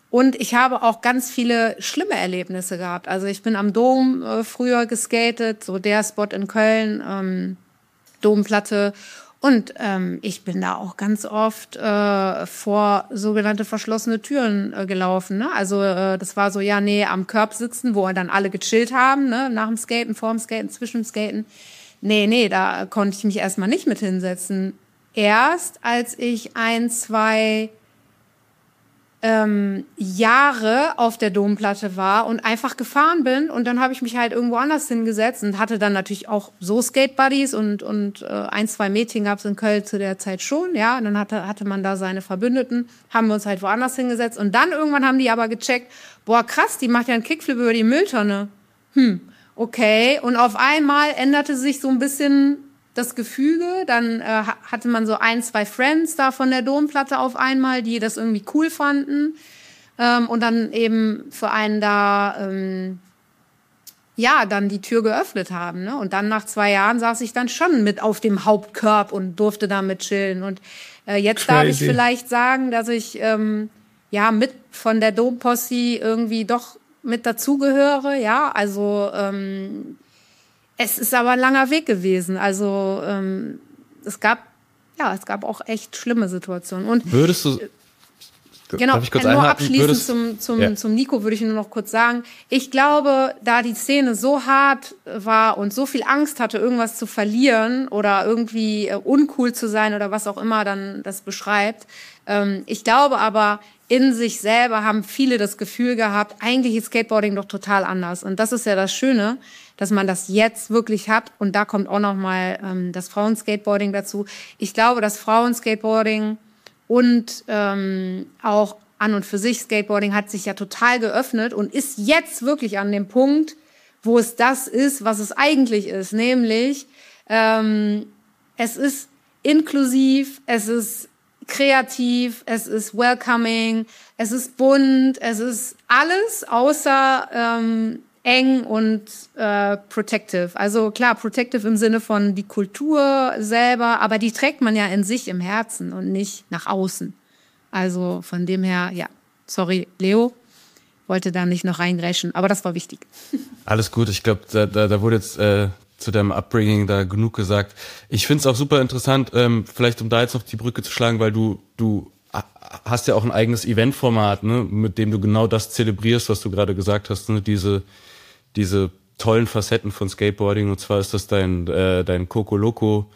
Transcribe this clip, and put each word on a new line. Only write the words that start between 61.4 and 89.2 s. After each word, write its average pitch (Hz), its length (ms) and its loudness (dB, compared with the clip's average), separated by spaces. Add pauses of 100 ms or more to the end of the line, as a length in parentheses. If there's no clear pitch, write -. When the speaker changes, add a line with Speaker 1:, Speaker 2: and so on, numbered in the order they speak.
Speaker 1:
einen 214 280 0
da, 202 560 2 (140)
ähm, 185 480 -6 (1200)
ja, 240 320 2
dann 202 200 0
die 196 140 -4
Tür 233 220 0
geöffnet 220 480 -2
haben, 175 320 -8
ne? 233 120 -8
Und 202 180 -6
dann 202 140 0
nach 214 180 -2
zwei 202 260 0
Jahren 208 280 4
saß 233 220 0
ich 220 120 -6
dann 247 160 -2
schon 320 340 2
mit 202 180 0
auf 214 180 0
dem 202 260 0
Hauptcurb 208 640 2
und 185 240 -6
durfte 208 320 0
da 196 160 -2
mit 190 160 -4
chillen. 196 420 -4
Und, 190 180 -8 (460)
äh, 202 120 -2
jetzt 214 300 0
darf 254 180 6
ich 139 120 2
Speaker 2:
Crazy. 147 80 0
Speaker 1:
vielleicht 240 440 2
sagen, 254 420 2
dass 226 160 0
ich, 226 340 -4
ähm, 214 480 0 (400)
ja, 214 220 2
mit 220 220 2 (180)
von 220 300 0
der 220 100 4
Domposse 240 920 0
irgendwie 226 440 -2
doch 233 320 -4 (260)
mit 233 240 -4
dazugehöre, 277 880 2
ja. 254 380 0
Also, 202 600 0
ähm, 196 840 -6 (800)
es 233 220 -2
ist 254 140 -2
aber 247 180 4
ein 247 80 2
langer 262 300 4
Weg 320 160 0
gewesen. 185 520 0
Also, 196 680 -2
ähm, 190 540 -6 (440)
es 202 160 -12
gab, 233 200 2 (600)
ja, 226 140 -2
es 190 120 -10
gab 202 180 -6
auch - 220 -8
echt - 300 -8
schlimme 233 320 -2
Situationen. 185 600 -8
Und 226 240 2
Speaker 3:
Würdest 165 340 4
du, 135 140 0 (1080)
Speaker 1:
Genau, 247 260 2
Speaker 3:
darf 120 100 2
ich - 60 -8
kurz - 120 4